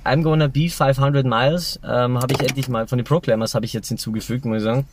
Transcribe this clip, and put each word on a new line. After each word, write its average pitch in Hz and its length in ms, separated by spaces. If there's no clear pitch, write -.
I'm 151 180
gonna 156 260
be 147 200
five 139 320
hundred 139 260
miles, 139 520
ähm, 123 300
hab 127 140
ich 139 80
endlich 131 280
mal, 113 200
von 127 100
den 117 60
Proclaimers 113 500
hab 113 80
ich 113 100
jetzt 110 160
hinzugefügt, 113 560
muss 110 140
ich 107 60
sagen. 123 280